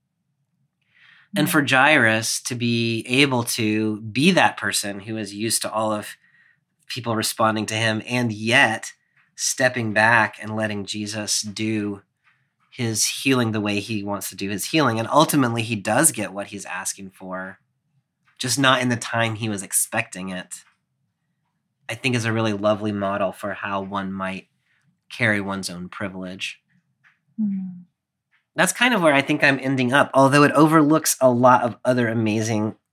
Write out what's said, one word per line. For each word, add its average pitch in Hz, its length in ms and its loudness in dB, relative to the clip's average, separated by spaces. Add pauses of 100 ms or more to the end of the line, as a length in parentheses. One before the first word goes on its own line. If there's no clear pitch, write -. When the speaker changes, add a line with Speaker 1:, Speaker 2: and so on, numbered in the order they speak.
(1400)
Speaker 1:
And 151 120 2
Speaker 2:
Yeah. - 40 -2
Speaker 1:
for 147 160 4
Jairus 127 760 4
to - 120 -6
be 117 520 -2
able 127 360 2
to 107 580 -2
be 113 300 2
that 123 260 4
person 101 440 -6
who 110 160 -10
is 101 160 -8
used 107 300 -4
to - 80 -6
all 110 200 -2
of 104 240 -6 (720)
people 117 280 -4
responding 110 520 0
to 110 80 -6
him 110 300 0
and 120 260 -2
yet 113 600 2 (420)
stepping 123 580 -2
back 110 480 4
and 110 140 -8
letting 107 300 -4
Jesus 104 560 -6
do 104 640 -4 (680)
his 113 360 -2
healing 123 460 0
the 107 100 -2
way 104 180 -2
he 101 240 -6
wants 101 260 -6
to 98 60 -16
do 98 140 -6
his 101 160 -6
healing. 135 340 2
And 113 100 -4
ultimately, 135 520 2
he 113 140 -4
does 110 360 0
get 104 220 -8
what 98 140 -10
he's 101 180 -14
asking 95 460 -12
for, 92 480 -12 (760)
just 127 200 -4
not 131 240 4
in 127 80 0
the 120 60 0
time 117 400 -2
he 110 140 -6
was 101 140 -6
expecting 95 640 -6
it, 90 340 -12 (1300)
I 117 60 -8
think 123 200 -2
is 113 100 0
a 113 60 0
really 110 220 0
lovely 104 400 0
model 98 400 -2
for 101 200 -8
how 98 280 -6
one 95 320 -6
might 95 340 -8 (640)
carry 107 320 0
one's 95 280 -6
own 90 200 -10
privilege. 95 720 -10 (800)
Speaker 2:
Mm. 190 420 -4 (720)
Speaker 1:
That's 175 180 0
kind 247 200 2
of 208 80 2
where 156 120 6
I 139 80 4
think 147 220 0
I'm 139 180 4
ending 131 320 0
up, 139 200 4
although 139 300 6
it 143 100 6
overlooks 156 640 4
a 131 100 6
lot 123 340 6
of 120 200 -4
other 123 240 2
amazing 110 680 0 (180)